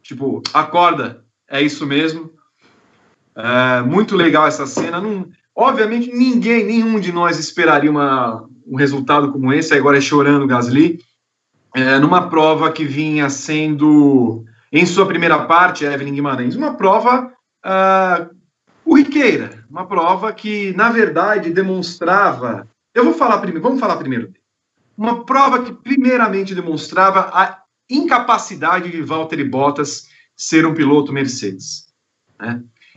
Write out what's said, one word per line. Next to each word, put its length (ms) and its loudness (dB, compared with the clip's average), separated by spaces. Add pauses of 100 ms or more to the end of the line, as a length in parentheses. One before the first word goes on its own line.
tipo, 400 -6 (120)
"Acorda, 720 0 (240)
é 120 -4
isso 240 -2
mesmo." 460 -4 (1040)
É, 460 0
muito 340 0
legal 320 4
essa 180 -4
cena. 340 -6
Não, 280 -6 (280)
obviamente, 580 0
ninguém, 500 2
nenhum 360 0
de 120 -4
nós 280 0
esperaria 500 2
uma, 580 -2 (180)
um 100 -10
resultado 560 0
como 200 0
esse, 220 0
agora 240 4
é 40 2
chorando 420 2
o 40 0
Gasly, 520 2 (760)
é, 220 2
numa 320 2
prova 420 2
que 140 -6
vinha 420 -2
sendo, 1160 2 (260)
em 140 4
sua 220 2
primeira 380 0
parte, 380 2
Evelyn 300 -4
Guimarães, 420 -4
uma 200 -4
prova, 580 0 (300)
ah, 640 0 (580)
corriqueira, 840 2
uma 200 -14
prova 440 0
que, 420 -6
na 180 2
verdade, 580 0
demonstrava, 1160 -2 (260)
eu 100 2
vou 100 4
falar 260 2
prime-, 200 -6
vamos 200 -2
falar 180 -2
primeiro, 340 -8 (640)
uma 300 -4
prova 380 2
que 100 -12
primeiramente 800 0
demonstrava 800 0
a 280 0 (280)
incapacidade 1000 -2
de 100 -8
Valtteri 420 -6
Bottas 640 -4 (300)
ser 320 0
um 80 -2
piloto 360 2
Mercedes, 760 -8 (520)
né? 220 -8 (360)